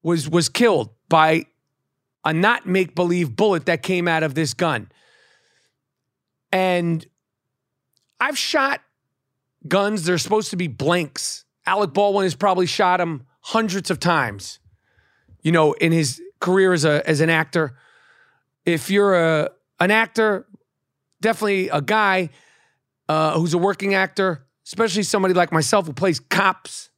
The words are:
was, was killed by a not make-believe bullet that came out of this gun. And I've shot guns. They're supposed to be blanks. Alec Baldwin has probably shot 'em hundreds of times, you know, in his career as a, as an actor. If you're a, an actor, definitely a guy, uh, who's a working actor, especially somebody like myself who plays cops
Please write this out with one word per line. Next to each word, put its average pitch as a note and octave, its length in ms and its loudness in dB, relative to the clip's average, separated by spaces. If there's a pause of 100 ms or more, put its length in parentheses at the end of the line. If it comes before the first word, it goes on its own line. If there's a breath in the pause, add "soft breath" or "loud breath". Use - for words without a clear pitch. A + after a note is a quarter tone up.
was, D#3+ 260 -2
was E3 200 0
killed F3+ 400 2 (180)
by D#3+ 380 4 (800)
a D#3 80 0
not F#3+ 320 0
make-believe F3 720 -2
bullet G3 320 0
that E3+ 160 -2
came F3+ 240 -2
out D#3+ 160 0
of C#3 120 -4
this D#3 180 -2
gun. C#3 380 -4 (1600 soft breath)
And F3 540 -2 (1120)
I've C4+ 180 -2
shot - 440 -2 (840)
guns. G3 380 0
They're F3+ 120 0
supposed G#3+ 340 -2
to G3+ 40 -8
be F3+ 120 -4
blanks. D3+ 760 -4 (220)
Alec F#3+ 280 0
Baldwin G3+ 300 2
has F3+ 120 -2
probably F#3 300 0
shot F3+ 360 0
'em D#3 240 -6 (160)
hundreds G3 500 -4
of D#3+ 80 -2
times, C3 600 -2 (840)
you D#3+ 100 0
know, D#3 220 4
in E3 180 2
his D3+ 300 0 (180)
career F#3+ 320 2
as D#3+ 140 2
a, D3+ 220 2
as D#3 120 0
an D#3+ 100 2
actor. D#3 480 -2 (880 soft breath)
If E3+ 240 -2
you're G3 260 2
a, D#3+ 340 2 (300)
an F#3 120 4
actor, A3 560 0 (720)
definitely G3+ 480 0
a D3+ 120 -2
guy, F#3+ 480 0 (800 soft breath)
uh, D#3 280 0
who's E3 160 0
a F3+ 40 0
working G3 360 -2
actor, F#3+ 520 -2 (200)
especially G#3 380 -2
somebody F#3 300 0
like F3 180 2
myself E3 360 2
who D3 60 -10
plays F3 260 0
cops - 800 -2